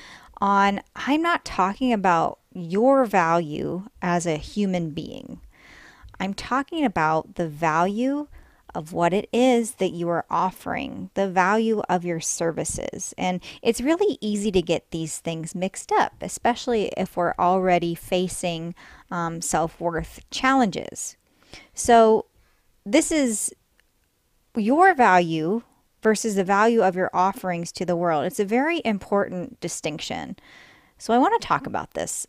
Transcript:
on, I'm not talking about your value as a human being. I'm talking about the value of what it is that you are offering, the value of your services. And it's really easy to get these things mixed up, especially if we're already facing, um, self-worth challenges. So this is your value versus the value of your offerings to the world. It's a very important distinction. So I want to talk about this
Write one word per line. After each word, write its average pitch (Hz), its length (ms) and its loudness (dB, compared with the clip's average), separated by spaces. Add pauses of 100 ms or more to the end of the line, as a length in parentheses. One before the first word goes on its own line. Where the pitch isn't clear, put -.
(400)
on, 202 420 2 (140)
I'm 311 280 0
not 339 200 0
talking 202 480 0
about 185 460 2 (200)
your 226 480 2
value 170 760 0 (180)
as 175 240 0
a 160 120 0
human 180 540 -2
being. - 500 -12 (800)
I'm 190 120 -6
talking 277 520 -4
about 160 500 0
the 170 140 -4
value 196 760 0 (460)
of 165 200 -10
what 170 200 0
it 202 200 -2
is 233 420 2
that 185 160 -2
you 170 160 -4
are 170 220 -2
offering, 185 880 -4
the 196 140 0
value 208 600 2
of 175 160 0
your 170 160 -2
services. - 960 -4
And 180 240 -2 (200)
it's - 200 0
really 330 400 0
easy 208 320 -2
to 185 80 4
get - 300 -4
these 160 280 -8
things 160 340 -8
mixed - 380 -8
up, 403 300 0
especially 233 720 -2
if - 220 -6
we're 175 200 0
already 180 560 2
facing, 175 800 -4 (380)
um, 170 300 -6
self-worth 165 800 -4 (100)
challenges. - 840 0 (560)
So 226 520 6 (600)
this 277 260 2
is 269 420 0 (1000)
your 294 380 6
value 180 720 4 (380)
versus 214 340 2
the 196 100 2
value 214 380 4
of 185 120 4
your 185 180 0
offerings 180 600 -2
to 190 120 -6
the 170 120 0
world. 165 260 0
It's - 160 -4
a 208 60 0
very 285 400 0
important 202 760 -2
distinction. 151 760 -8 (600)
So - 160 -2
I 233 40 4
want 392 240 4
to - 40 -12
talk 165 220 -2
about - 260 -8
this - 360 -6